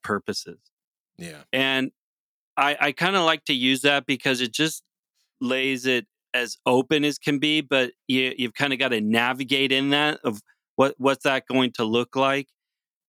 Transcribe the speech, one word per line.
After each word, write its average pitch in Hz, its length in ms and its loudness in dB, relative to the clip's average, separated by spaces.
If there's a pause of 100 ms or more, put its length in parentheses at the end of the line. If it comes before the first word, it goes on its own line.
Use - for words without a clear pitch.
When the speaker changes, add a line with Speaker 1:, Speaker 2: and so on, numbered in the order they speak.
Speaker 1:
purposes. - 540 -6 (600)
Speaker 2:
Yeah. 156 340 -16
Speaker 1:
And 131 400 -2 (640)
I, 143 240 0
I 143 120 0
kinda 180 300 0
like 160 240 0
to 147 80 0
use 127 280 0
that 143 240 2
because 131 340 0
it 120 120 -2
just 156 300 -2 (580)
lays 131 460 -2
it 123 200 0 (280)
as 120 320 -4
open 143 380 2
as 147 140 -2
can 147 200 -2
be, 151 240 0
but 131 300 0 (160)
you, 131 300 0
you've 123 160 -4
kinda 143 220 -2
gotta 123 240 0
navigate 127 720 0
in 135 180 0
that 151 340 0
of 107 180 -4 (340)
what, 135 220 2
what's 135 260 0
that 135 240 0
going 127 260 2
to 120 100 -2
look 117 320 0
like. 135 320 0 (600)